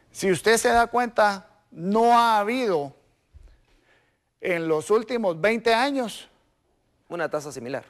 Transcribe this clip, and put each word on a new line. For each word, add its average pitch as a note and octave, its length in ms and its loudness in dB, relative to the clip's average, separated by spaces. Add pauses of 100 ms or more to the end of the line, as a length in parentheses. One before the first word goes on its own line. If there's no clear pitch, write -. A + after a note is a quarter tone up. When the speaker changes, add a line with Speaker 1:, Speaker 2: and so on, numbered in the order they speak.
(120)
Speaker 1:
Si F#3+ 180 -2
usted G#3+ 260 2
se B3 120 2
da A#3 180 4
cuenta, A3 600 0 (240)
no A3 440 2
ha A#3 220 4
habido G3+ 560 -2 (1500)
en E3 280 -4
los D#3 200 -2
últimos G#3+ 520 -2
veinte A3+ 340 0
años B3+ 540 -4 (800)
Speaker 2:
una D#3+ 200 -6
tasa D3 220 -8
similar. B2+ 400 -10